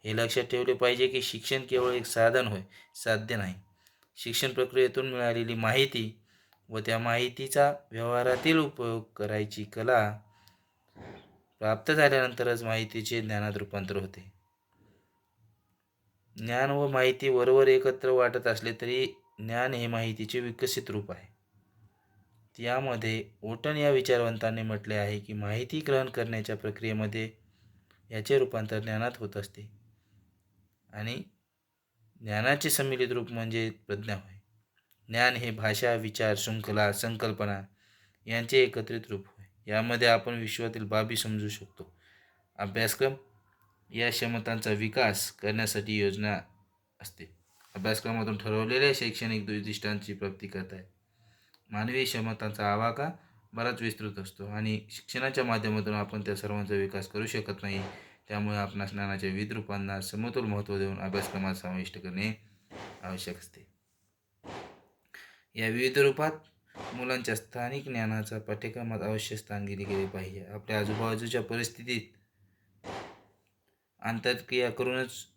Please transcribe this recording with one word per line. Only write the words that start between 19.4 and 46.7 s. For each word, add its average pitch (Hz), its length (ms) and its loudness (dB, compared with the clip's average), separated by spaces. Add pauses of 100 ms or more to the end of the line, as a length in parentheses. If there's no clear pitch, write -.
हे 120 140 -2
माहितीचे 113 520 -2
विकसित 123 500 -2
रूप 104 220 -4
आहे. - 240 -14 (1200)
यामध्ये 117 680 0 (120)
ओटन 117 360 -2
या 147 120 4
विचारवंतांनी 117 720 2
म्हटले 107 340 -2
आहे 104 240 0
की 107 140 -10
माहिती 110 460 -2
ग्रहण 135 300 2
करण्याच्या 113 480 -2
प्रक्रियेमध्ये 110 720 -2 (800)
याचे 113 280 4
रूपांतर 110 400 0
ज्ञानात 110 380 -2
होत 104 200 -8
असते 104 340 -12 (1200)
आणि 110 300 -6 (960)
ज्ञानाचे 120 500 2
सम्मिलित 131 420 2
रूप 120 200 -2
म्हणजे 113 380 -2
प्रज्ञा 104 460 -6
होय. 95 180 -12 (720)
ज्ञान 123 280 4
हे 117 160 -4
भाषा, 110 420 2
विचार, 110 440 2
शृंखला, 104 560 2
संकल्पना 107 680 -2 (640)
यांचे 117 320 2
एकत्रित 117 520 4
रूप 98 180 -6
होय. - 180 -20 (220)
यामध्ये 117 400 2
आपण 117 320 6
विश्वातील 113 440 -4
बाबी 110 320 0
समजू 107 340 -2
शकतो. - 500 -14 (560)
अभ्यासक्रम 113 580 0 (760)
या 117 200 0
क्षमतांचा 113 600 -2
विकास 107 600 2
करण्यासाठी 107 680 0
योजना 101 400 0 (640)